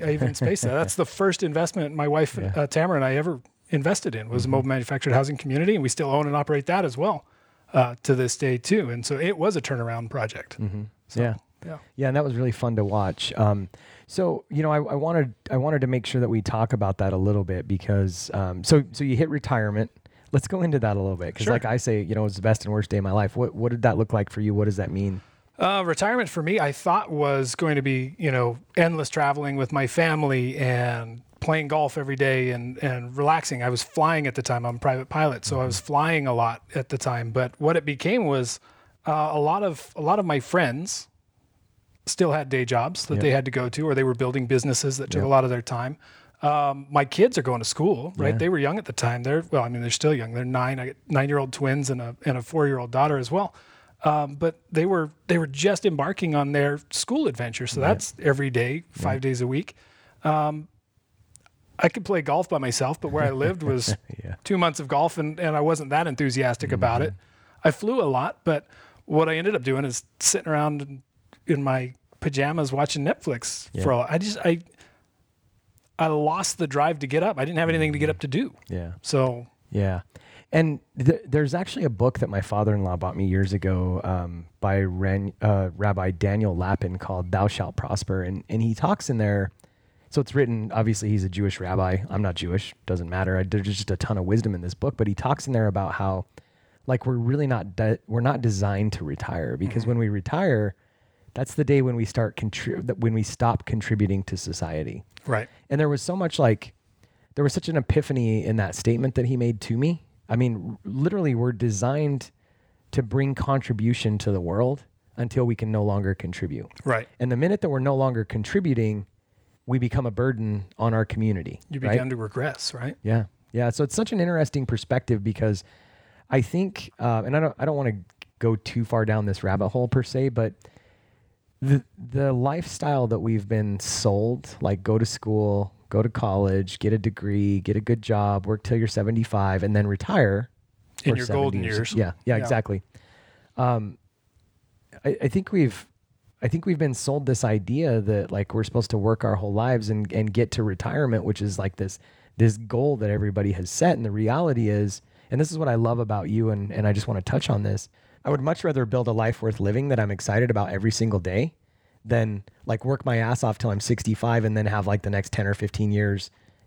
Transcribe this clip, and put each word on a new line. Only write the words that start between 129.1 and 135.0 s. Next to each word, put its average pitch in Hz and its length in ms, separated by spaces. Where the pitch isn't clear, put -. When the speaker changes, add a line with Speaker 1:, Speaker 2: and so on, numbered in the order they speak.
Speaker 2:
this 98 180
rabbit 98 260
hole 123 180
per 127 160
se, 131 260
but 113 240
the, 135 220
the 135 360
lifestyle 139 760
that 107 120
we've 107 280
been 104 320
sold, 110 800
like, 98 220
go 110 140
to 113 80